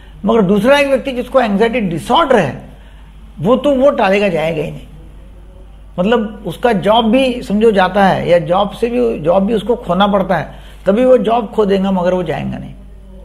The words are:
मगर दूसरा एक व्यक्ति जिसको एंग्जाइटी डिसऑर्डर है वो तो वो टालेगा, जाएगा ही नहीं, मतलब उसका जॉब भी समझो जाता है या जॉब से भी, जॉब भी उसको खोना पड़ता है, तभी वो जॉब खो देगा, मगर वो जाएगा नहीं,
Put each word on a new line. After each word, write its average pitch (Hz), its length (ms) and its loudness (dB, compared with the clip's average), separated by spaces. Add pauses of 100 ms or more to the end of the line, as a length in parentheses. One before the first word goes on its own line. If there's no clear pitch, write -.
(240)
मगर 226 180 2
दूसरा 208 360 4
एक 285 100 0
व्यक्ति 269 240 -2
जिसको 247 280 -2
एंग्जाइटी 226 400 0
डिसऑर्डर 240 560 0
है 143 320 -2 (680)
वो 208 180 2
तो 294 140 0
वो 277 200 4
टालेगा, 202 380 0
जाएगा 160 340 -4
ही - 80 -8
नहीं, - 160 -16 (1120)
मतलब 214 480 -2
उसका 226 260 -2
जॉब 220 340 2
भी 247 360 2
समझो 214 280 2
जाता 196 340 2
है 143 240 0
या 175 100 4
जॉब 185 320 0
से 233 200 -4
भी, 233 280 -2
जॉब 180 280 0
भी 233 80 0
उसको 208 220 -2
खोना 185 300 -2
पड़ता 196 300 0
है, - 180 -8 (320)
तभी 208 180 2
वो 254 140 6
जॉब 214 340 -2
खो 214 140 0
देगा, 196 240 0
मगर 185 240 0
वो 180 80 -2
जाएगा 135 360 -6
नहीं, - 160 -14 (500)